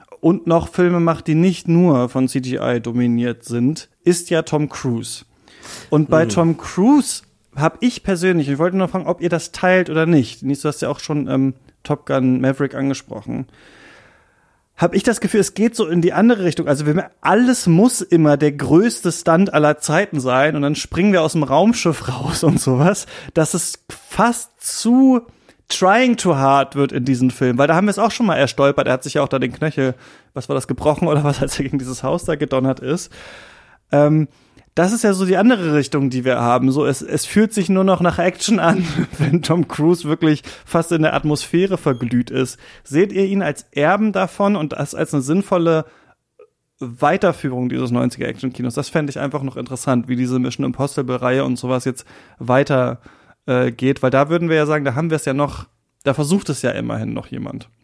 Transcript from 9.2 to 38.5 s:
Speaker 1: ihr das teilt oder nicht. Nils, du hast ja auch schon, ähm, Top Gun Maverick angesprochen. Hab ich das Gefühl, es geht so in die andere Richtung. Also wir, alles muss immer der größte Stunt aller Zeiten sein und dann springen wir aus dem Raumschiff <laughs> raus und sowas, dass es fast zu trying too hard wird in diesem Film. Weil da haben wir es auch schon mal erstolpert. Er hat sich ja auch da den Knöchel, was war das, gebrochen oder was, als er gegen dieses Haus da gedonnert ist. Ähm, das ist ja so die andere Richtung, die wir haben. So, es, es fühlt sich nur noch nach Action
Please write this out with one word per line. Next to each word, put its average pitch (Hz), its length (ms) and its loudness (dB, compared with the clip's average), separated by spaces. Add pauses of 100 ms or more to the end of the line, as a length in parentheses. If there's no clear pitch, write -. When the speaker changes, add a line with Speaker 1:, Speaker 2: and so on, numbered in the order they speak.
Speaker 1:
ihr 170 80 -2
das 160 220 -4
teilt 185 380 2
oder 160 160 0
nicht. 156 360 2
Nils, 139 200 -4
du 151 80 -2
hast 147 120 -6
ja - 80 -2
auch 143 100 -6
schon, 147 280 -6
ähm, 135 260 0 (300)
Top - 220 -6
Gun 127 340 2
Maverick 135 360 -2
angesprochen. 131 720 -8 (1300)
Hab 170 180 0
ich 202 80 0
das 226 180 0
Gefühl, 202 200 2
es - 120 -4
geht 226 220 0
so 214 100 -2
in 170 160 0
die 170 120 2
andere 202 320 4
Richtung. 165 220 -2
Also 147 200 0
wir, 156 240 0 (100)
alles 240 460 2
muss 185 340 4
immer 156 360 4
der 147 160 2
größte 160 580 2
Stunt 170 420 2
aller 151 260 4
Zeiten 165 400 -2
sein 131 360 2
und 147 60 -2
dann 143 140 0
springen 185 360 0
wir 180 100 4
aus 156 120 0
dem 156 100 0
Raumschiff 165 640 2
<laughs> - 20 -2
raus 131 340 -4
und 160 160 4
sowas, 147 460 2 (280)
dass 156 200 0
es - 360 -6
fast - 640 -2 (140)
zu 254 560 4 (460)
trying 226 500 2
too 175 180 0
hard 135 400 2
wird 139 160 0
in 123 140 -4
diesem 127 240 2
Film. 123 280 0
Weil 143 100 4
da 160 80 4
haben 185 100 2
wir 208 60 2
es 196 80 -4
auch 214 120 2
schon - 140 -2
mal 180 100 2
erstolpert. 139 520 2
Er 127 60 2
hat 127 100 -4
sich - 120 -6
ja 151 60 2
auch 139 60 0
da 139 100 -2
den 127 160 -4
Knöchel, 139 400 -2 (400)
was - 160 -10
war 147 60 -2
das, 131 120 -4
gebrochen 151 400 -2
oder 147 160 2
was, 143 180 -2
als - 180 -4
er 139 60 -4
gegen 139 140 -4
dieses 127 220 -8
Haus 156 220 -4
da 160 120 -4
gedonnert 135 440 -2
ist. 143 320 -6 (800)
Ähm, 147 360 2 (480)
das 175 160 2
ist 233 120 -2
ja 208 100 4
so 190 120 -2
die 180 120 2
andere 190 380 2
Richtung, 139 340 0
die 123 160 -4
wir 123 140 2
haben. 123 320 2
So, 139 140 0
es, 135 180 -2
es - 220 -4
fühlt 214 280 2
sich 185 160 -2
nur 190 140 2
noch 190 180 2
nach 175 160 0
Action 185 420 0